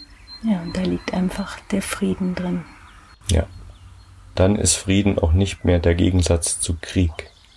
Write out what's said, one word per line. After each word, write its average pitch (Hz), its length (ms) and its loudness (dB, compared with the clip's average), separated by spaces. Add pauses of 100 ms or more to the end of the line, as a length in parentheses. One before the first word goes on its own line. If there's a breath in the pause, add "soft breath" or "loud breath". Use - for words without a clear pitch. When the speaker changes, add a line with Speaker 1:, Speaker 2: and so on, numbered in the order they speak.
(440)
Speaker 1:
Ja, 196 180 0
und 170 140 -6
da 185 60 -2
liegt 180 300 -2
einfach 185 460 -4 (140)
der 196 100 0
Frieden 185 540 -2
drin. 180 260 -4 (680)
Speaker 2:
Ja. 85 160 2 (880)
Dann 104 220 4
ist - 180 0
Frieden 98 440 2
auch 80 140 2
nicht 95 320 0
mehr 90 140 4
der 85 160 2
Gegensatz 90 640 2
zu 85 200 -4
Krieg. - 500 -2 (260)